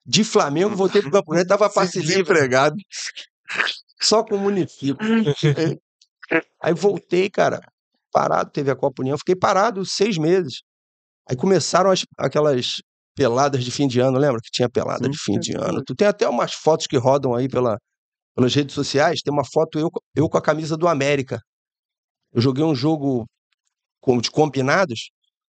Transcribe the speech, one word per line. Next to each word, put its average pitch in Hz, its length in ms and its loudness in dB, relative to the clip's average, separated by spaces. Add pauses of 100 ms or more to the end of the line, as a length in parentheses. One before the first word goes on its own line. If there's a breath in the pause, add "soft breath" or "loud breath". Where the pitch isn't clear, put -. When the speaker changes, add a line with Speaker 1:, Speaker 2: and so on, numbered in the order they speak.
Speaker 1:
De 156 200 0
Flamengo, 190 520 0
voltei 190 260 2
pro 139 80 -10
Campo 185 220 2
Grande, 175 160 2
tava 202 220 4
Speaker 2:
Se - 40 -10
Speaker 1:
passe 190 260 0
livre. 156 120 -2
Speaker 2:
desempregado. 151 640 2 (1200 loud breath)
Speaker 1:
Só 214 240 4
com 214 120 -4
o - 20 -2
município. 175 580 -2
Speaker 2:
<laughs> 160 880 0 (800)
Speaker 1:
Aí 160 100 2
voltei, 185 560 0
cara, 156 320 -2 (520)
parado, 156 380 0
teve 139 200 -4
a 131 60 -2
Copa 135 260 -4
União, 135 160 -2
fiquei - 160 -2
parado 190 500 0
seis 196 320 -2
meses. 160 460 0 (680)
Aí 120 80 -4
começaram 185 540 2
as, 185 140 0 (120)
aquelas 139 600 -2 (400)
peladas 131 480 0
de 123 80 -6
fim 143 160 0
de 120 120 -2
ano, 131 180 2
lembra 135 220 0
que - 120 -16
tinha 123 180 0
pelada 87 340 -4
Speaker 2:
Sim, 131 60 0
Speaker 1:
de 151 80 -6
fim 101 200 -2
de - 140 -6
Speaker 2:
é - 40 -6
Speaker 1:
ano? - 80 -6
Speaker 2:
verdade. 107 220 -4
Speaker 1:
Tu 127 100 -8
tem 151 100 2
até 156 220 0
umas 226 260 -2
fotos 156 320 0
que 147 100 -2
rodam 131 380 2
aí 123 140 -2
pela, 123 280 -2 (600)
pelas 123 180 2
redes 143 200 0
sociais, 143 460 0
tem 143 140 -4
uma 143 100 0
foto 156 340 -2
eu 165 120 -2
co-, - 100 -2 (140)
eu 156 140 2
com 175 100 0
a 165 40 0
camisa 156 340 -2
do 165 100 0
América. 139 540 0 (920)
Eu 120 80 0
joguei 135 240 2
um 160 120 2
jogo 139 500 -2 (720)
com, 123 200 2
de - 100 -4
combinados, 143 800 0 (420)